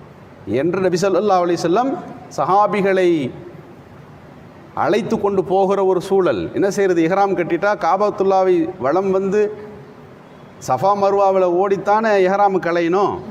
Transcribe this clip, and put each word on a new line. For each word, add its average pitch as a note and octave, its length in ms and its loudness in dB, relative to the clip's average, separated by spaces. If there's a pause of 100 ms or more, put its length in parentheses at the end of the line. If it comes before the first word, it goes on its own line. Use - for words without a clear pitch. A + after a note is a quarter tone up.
(460)
என்று D#3 360 -2
நபி F3+ 200 0
ஸல்லல்லாஹு F#3+ 460 2
அலைஹி E3+ 140 0
வஸல்லம் A#3 360 0 (400)
சஹாபிகளை F#3 920 2 (1400)
அழைத்து G3+ 480 -2
கொண்டு G3+ 220 0
போகிற F#3+ 420 0
ஒரு F3+ 160 0
சூழல். D3+ 520 0
என்ன F#3 180 0
செய்யறது? E3+ 360 0
இஹ்ராம் G3 280 0
கட்டிட்டா E3+ 400 -2
காபத்துல்லாவை F#3+ 920 0 (100)
வலம் F#3 320 0
வந்து G3 400 0 (1160)
சஃபா F3+ 280 2
மருவாவில் G3 480 2
ஓடித்தானே G3 840 2
இஹ்ராம் G3 320 2
களையணும். E3+ 600 0 (120)